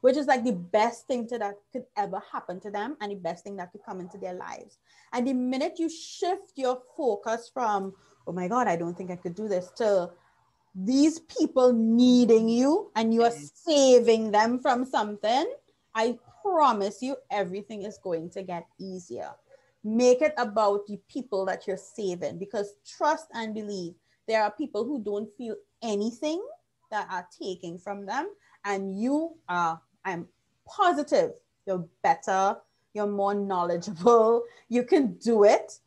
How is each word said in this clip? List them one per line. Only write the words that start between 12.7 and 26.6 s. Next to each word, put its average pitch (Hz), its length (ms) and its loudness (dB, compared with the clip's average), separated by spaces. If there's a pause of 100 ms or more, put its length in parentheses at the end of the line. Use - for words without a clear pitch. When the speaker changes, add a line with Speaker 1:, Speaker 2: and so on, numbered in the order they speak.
Speaker 1:
and 226 180 0
you 233 100 4
are 233 80 6
Speaker 2:
Mm-hmm. 147 140 -12 (260)
Speaker 1:
saving 233 600 6
them 226 280 2
from 254 260 0
something, 226 600 -2 (500)
I 233 220 0 (260)
promise 247 580 0
you 262 140 -6 (160)
everything 202 520 -6
is 208 140 -12
going 170 340 -8
to 196 120 -12
get 175 240 -10 (120)
easier. 180 520 -12 (520)
Make 247 380 4
it 302 160 2
about 208 500 0
the 202 100 -12 (120)
people 196 360 -6
that - 220 -6
you're 190 100 -6
saving, 175 600 -8
because 202 360 -8 (100)
trust 311 480 -2
and 220 200 -8
believe, 202 400 -8 (340)
there 220 160 0
are 208 80 -2
people 233 320 -6
who 262 200 -6
don't 208 340 -6
feel 233 180 -10 (260)
anything 233 640 -4 (480)